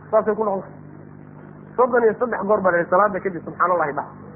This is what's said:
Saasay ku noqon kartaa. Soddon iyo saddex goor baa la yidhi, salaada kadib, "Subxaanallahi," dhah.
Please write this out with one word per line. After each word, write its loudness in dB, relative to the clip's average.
Saasay 2
ku -4
noqon -4
kartaa. -18
Soddon 4
iyo 4
saddex -4
goor 0
baa 2
la 2
yidhi, -2
salaada 2
kadib, -6
"Subxaanallahi," 0
dhah. -6